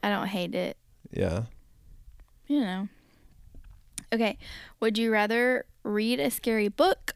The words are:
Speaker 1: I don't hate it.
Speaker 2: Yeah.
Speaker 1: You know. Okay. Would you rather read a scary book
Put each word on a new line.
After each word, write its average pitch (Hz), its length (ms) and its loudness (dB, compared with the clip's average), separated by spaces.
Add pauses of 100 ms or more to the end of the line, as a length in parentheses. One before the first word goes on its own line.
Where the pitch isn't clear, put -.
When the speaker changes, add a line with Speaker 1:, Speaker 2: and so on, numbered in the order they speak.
Speaker 1:
I 202 60 0
don't 196 180 -2
hate 180 280 -4
it. 180 220 -4 (340)
Speaker 2:
Yeah. 92 320 -2 (1040)
Speaker 1:
You 294 140 2
know. 190 260 -2 (1300)
Okay. 226 240 0 (420)
Would 220 180 2
you 226 140 2
rather 226 540 4 (180)
read 214 360 0
a 277 120 0
scary 220 360 0
book 349 480 2